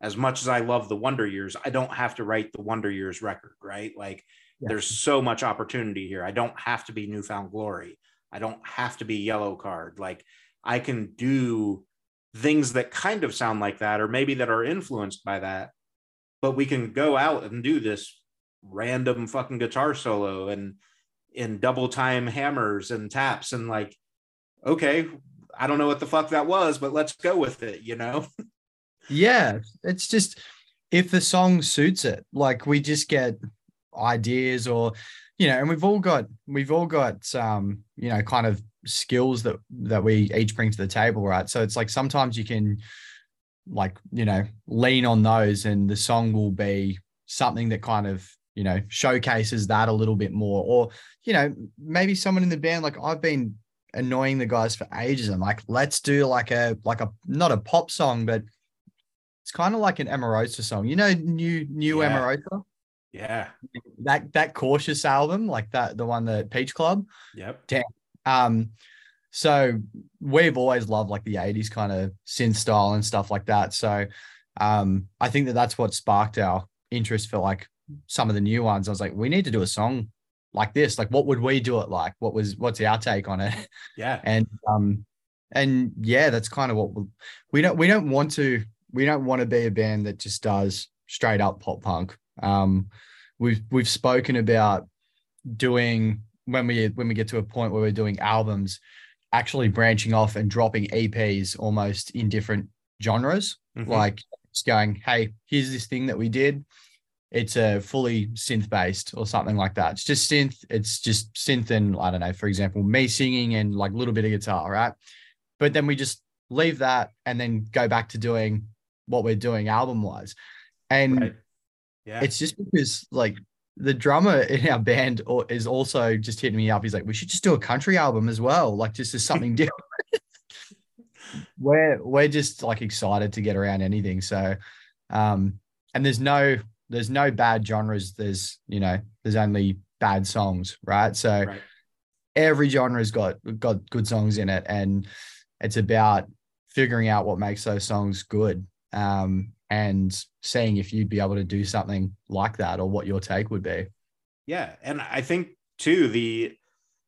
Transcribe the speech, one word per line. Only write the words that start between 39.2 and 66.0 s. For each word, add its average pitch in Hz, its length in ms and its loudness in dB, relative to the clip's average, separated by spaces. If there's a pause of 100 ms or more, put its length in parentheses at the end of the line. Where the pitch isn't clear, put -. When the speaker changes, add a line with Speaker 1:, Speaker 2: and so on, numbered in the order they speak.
Speaker 2:
that, 117 140 -2 (240)
that 107 220 0
we 107 320 4
each 110 200 0
bring 110 140 0
to 107 80 -2
the 98 100 -4
table, 107 360 2
right? 95 260 0
So 117 140 0
it's 101 120 -2
like, 113 140 -2
sometimes 135 480 0
you 110 80 -4
can, 107 320 0 (880)
like, 95 300 -4 (140)
you 120 120 -2
know, 101 220 0 (220)
lean 123 380 4
on 110 180 6
those 107 420 4
and 101 240 2
the 104 60 -2
song 117 360 0
will 107 200 0
be 98 480 -2 (260)
something 120 440 -2
that 107 120 -2
kind 107 240 -2
of, 95 240 -6 (240)
you 104 100 -4
know, 95 240 0
showcases 117 800 0
that 110 220 4
a 110 40 2
little 110 220 2
bit 98 160 0
more. 101 340 0
Or, 117 240 4 (340)
you 226 100 0
know, 147 200 2 (300)
maybe 180 300 0
someone 185 300 2
in 180 60 4
the 160 60 0
band, 160 280 -2
like, 147 180 -4
I've 156 200 -4
been 131 340 0 (400)
annoying 131 420 0
the 123 80 0
guys 113 300 0
for - 200 -10
ages 120 340 -2
and, 92 120 -2
like, 107 260 2
let's 135 340 0
do, 143 260 4
like, 123 240 0
a, 120 340 2
like, 117 160 0
a, 107 100 -4 (140)
not 151 260 2
a 110 60 4
pop 165 320 0
song, 120 380 0
but 110 160 0 (1000)
it's - 80 -16
kinda 190 240 0
like 196 220 2
an 147 80 -4
Emarosa 117 560 -2
song. 107 240 -4
You 143 100 0
know, 202 180 6
new, 165 540 -2
new 151 360 0
Speaker 1:
Yeah. 143 120 4
Speaker 2:
Emarosa? 147 480 -2 (480)
Speaker 1:
Yeah. 110 360 -8 (560)
Speaker 2:
That, 139 300 0
that 156 200 2
Cautious 147 500 0
album, 151 440 2
like, 110 240 -4
that, 123 260 -2
the 117 80 -2